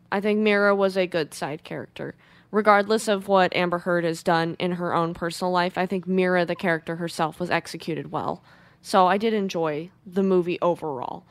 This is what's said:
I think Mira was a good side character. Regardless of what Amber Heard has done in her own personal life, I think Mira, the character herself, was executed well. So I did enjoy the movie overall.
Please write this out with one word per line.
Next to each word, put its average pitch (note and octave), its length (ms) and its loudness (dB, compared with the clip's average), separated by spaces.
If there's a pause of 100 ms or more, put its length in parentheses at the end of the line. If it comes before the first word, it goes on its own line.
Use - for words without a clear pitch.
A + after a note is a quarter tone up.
(120)
I G3 100 -2
think G#3 180 2
Mira G3+ 360 4
was G3 200 2
a F#3 120 2
good D#3+ 260 -2
side D#3 300 -8
character. C#3+ 500 -12 (380)
Regardless G#3 560 4
of G3 200 0
what F#3+ 280 4
Amber F3 240 0
Heard F3 240 0
has E3 180 -2
done E3 380 0
in F3+ 140 -2
her F3 200 -4
own E3 220 0
personal E3+ 360 -4
life, F3+ 240 0
I F#3 120 -2
think F3+ 200 -6
Mira, F3+ 380 2
the E3+ 100 -2
character E3 420 -2
herself, E3+ 420 -4
was F3+ 100 -4
executed D#3+ 640 -6
well. D3+ 320 -6 (400)
So F#3 240 4
I F#3 100 4
did A3 160 0
enjoy E3+ 560 -2 (160)
the F#3 160 -2
movie F3+ 400 2
overall. D#3+ 680 -4